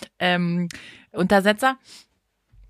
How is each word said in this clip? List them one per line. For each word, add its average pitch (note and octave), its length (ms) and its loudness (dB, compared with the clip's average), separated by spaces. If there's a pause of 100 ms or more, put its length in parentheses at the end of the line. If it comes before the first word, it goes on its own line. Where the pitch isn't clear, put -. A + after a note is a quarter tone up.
(200)
Ähm, F3 500 0 (420)
Untersetzer. G#3 680 2 (920)